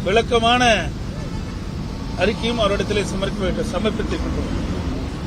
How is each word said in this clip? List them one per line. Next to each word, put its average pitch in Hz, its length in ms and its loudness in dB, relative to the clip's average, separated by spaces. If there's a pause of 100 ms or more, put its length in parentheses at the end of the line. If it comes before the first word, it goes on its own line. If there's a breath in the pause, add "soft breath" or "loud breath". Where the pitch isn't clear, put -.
விளக்கமான 233 580 4 (1600)
அறிக்கையும் 226 440 2
அவரிடத்திலே 202 480 2
சமர்ப்பிக்க-, 190 640 -2
சமர்ப்பித்திருக்கின்றோம். 180 840 0 (720)